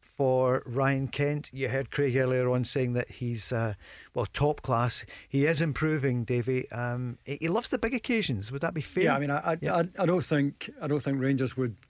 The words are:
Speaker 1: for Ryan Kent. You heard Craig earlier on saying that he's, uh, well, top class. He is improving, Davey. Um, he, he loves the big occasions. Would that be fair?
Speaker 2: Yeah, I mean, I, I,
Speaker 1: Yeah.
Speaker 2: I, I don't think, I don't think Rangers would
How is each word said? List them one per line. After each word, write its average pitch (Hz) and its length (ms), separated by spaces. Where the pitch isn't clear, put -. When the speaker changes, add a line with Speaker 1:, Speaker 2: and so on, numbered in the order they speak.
Speaker 1:
for 131 640
Ryan 135 420
Kent. 147 440
You 131 160
heard 135 220
Craig 135 260
earlier 127 340
on 127 140
saying 127 300
that 123 180
he's, 120 400
uh, 113 220
well, 117 180
top 147 300
class. 120 420
He 139 180
is 156 160
improving, 139 640
Davey. 127 460
Um, 120 540
he, 143 160
he 160 80
loves 208 220
the 254 80
big 233 160
occasions. 147 580
Would 139 100
that 170 120
be 160 60
fair? 180 240
Speaker 2:
Yeah, 147 120
I - 40
mean, 143 100
I, 151 220
I, 160 80
Speaker 1:
Yeah. 180 160
Speaker 2:
I, 175 260
I 175 40
don't 170 180
think, 143 460
I 175 60
don't 143 160
think 139 180
Rangers 131 360
would 123 200